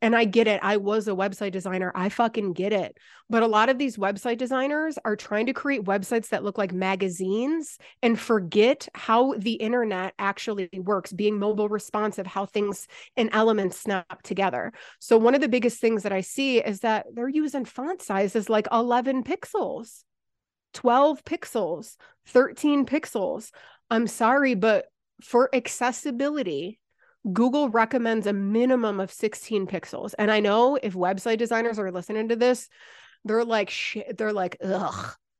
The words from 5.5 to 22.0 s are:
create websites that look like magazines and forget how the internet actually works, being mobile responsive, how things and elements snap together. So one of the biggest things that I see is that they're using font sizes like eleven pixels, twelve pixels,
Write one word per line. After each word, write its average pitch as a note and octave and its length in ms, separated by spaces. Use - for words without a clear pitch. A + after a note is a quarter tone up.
create C4+ 320
websites G3+ 460
that G#3 120
look G3+ 140
like G3 160
magazines F#3+ 1040
and A#3 160
forget G#3+ 760
how B3 400
the G#3+ 180
internet A3 640
actually G3 540
works, F#3+ 400
being G#3 260
mobile G#3 300
responsive, G#3 580
how G3 200
things G3+ 420
and A3 160
elements G#3+ 420
snap - 460
together. F#3 500
So A3+ 200
one A#3 160
of C#4+ 80
the C#4+ 60
biggest A#3 300
things A3 260
that G3 80
I F#3+ 100
see C4 400
is G3 180
that A3 320
they're A#3+ 160
using C#4+ 380
font E4 340
sizes G3 480
like G#3+ 240
eleven A#3+ 520
pixels, C4 800
twelve C4+ 520
pixels, G3+ 720